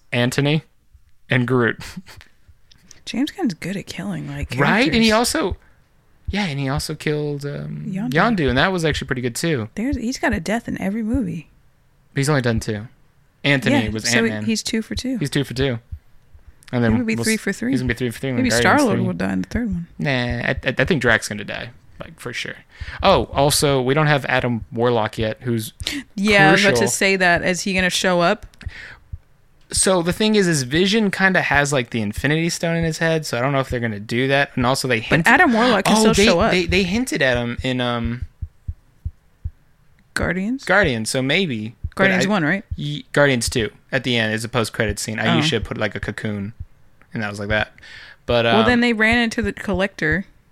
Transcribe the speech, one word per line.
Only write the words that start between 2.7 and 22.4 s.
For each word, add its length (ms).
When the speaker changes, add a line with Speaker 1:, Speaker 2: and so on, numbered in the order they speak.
Speaker 2:
James 280
Gunn's 200
good 240
at 100
killing, 420
like, 280
Speaker 1:
Right? 300
And 160
he 80
Speaker 2:
characters. 240
Speaker 1:
also, 220
yeah, 180
and 120
he 120
also 240
killed, 500
um, 420
Speaker 2:
Yondu. 260
Speaker 1:
Yondu, 360
and 80
that 160
was 120
actually 240
pretty 140
good, 120
too. 400
Speaker 2:
There's, 220
he's 220
got 140
a 80
death 280
in 120
every 220
movie. 480
Speaker 1:
He's 140
only 140
done 180
two. 260
Anthony 420
Speaker 2:
Yeah, 60
Speaker 1:
was 180
Speaker 2:
so 100
Speaker 1:
Ant-Man. 260
Speaker 2:
he's 180
two 180
for 140
two. 240
Speaker 1:
He's 120
two 140
for 80
two. 280
And 100
then 100
Speaker 2:
He 60
would 80
be 100
Speaker 1:
we'll 80
Speaker 2:
three 100
Speaker 1:
s-, 60
Speaker 2:
for 120
three. 200
Speaker 1:
he's 80
gonna 120
be 20
three 160
for 100
three 100
when 60
Speaker 2:
Maybe 140
Speaker 1:
Guardians 120
Speaker 2:
Star-Lord 180
Speaker 1:
three. 80
Speaker 2:
will 80
die 180
in 100
the 60
third 180
one. 200
Speaker 1:
Nah, 120
I, 400
I, 140
I 60
think 180
Drax 260
gonna 160
die. 260
Like, 180
for 140
sure. 240